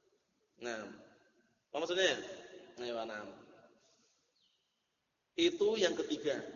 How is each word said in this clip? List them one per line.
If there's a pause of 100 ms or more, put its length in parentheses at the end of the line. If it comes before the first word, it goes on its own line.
(600)
Nah, (880)
apa
maksudnya? (720)
Ayo,
nah. (2000)
Itu
yang
ketiga, (200)